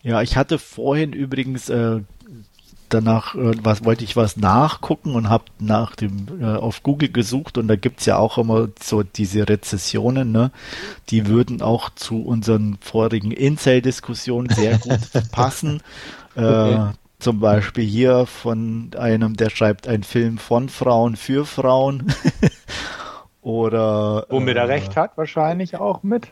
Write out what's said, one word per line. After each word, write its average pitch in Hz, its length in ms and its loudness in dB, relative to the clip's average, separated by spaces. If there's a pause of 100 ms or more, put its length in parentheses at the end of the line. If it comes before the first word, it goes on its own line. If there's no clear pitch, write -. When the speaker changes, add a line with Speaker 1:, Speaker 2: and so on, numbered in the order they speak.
Speaker 1:
Ja, 117 180 0
ich 117 160 0
hatte 139 220 0
vorhin 143 560 -2
übrigens, 131 560 -6
äh, 113 300 0 (880)
danach, 113 460 0
äh, 120 180 0 (100)
was, 107 220 0
wollte 117 200 2
ich 101 120 -6
was 113 220 2
nachgucken 131 760 0
und 113 140 0
hab 113 160 4 (140)
nach 107 380 0
dem, 101 300 -6 (140)
äh, 131 60 -4
auf 107 360 -4
Google 143 280 0
gesucht 123 480 -2
und 113 100 0
da 107 80 4
gibt's - 300 -4
ja 98 100 4
auch 107 220 2
immer 113 300 2 (140)
so 107 200 0
diese 101 460 -2
Rezessionen, 110 840 -2
ne? 117 180 4 (600)
Die 110 160 2
würden 117 340 2
auch 113 300 0
zu - 320 -6
unseren 107 580 0
vorigen 110 520 0
Incel-Diskussionen 127 1160 0
sehr 110 280 4
gut 123 220 0 (120)
Speaker 2:
<laughs> 113 200 0
Speaker 1:
passen. 147 500 -2 (540)
Äh, 123 40 -6
Speaker 2:
Okay. 110 500 4 (280)
Speaker 1:
zum 113 220 0
Beispiel 107 440 2
hier 123 400 4
von 113 720 -6
einem, 113 400 2
der 110 140 2
schreibt, 107 380 0
ein 110 160 0
Film 113 340 0
von 123 320 0
Frauen 117 460 2
für 135 280 -2
Frauen. 131 600 0 (720)
<laughs> - 640 -14
Oder, 110 840 0
Speaker 2:
Womit 131 280 0
er 120 80 2
Speaker 1:
äh, - 20 0
Speaker 2:
recht 123 300 -2
hat, 160 200 -2
wahrscheinlich 165 600 -2
auch 196 260 -4
mit. 226 300 -4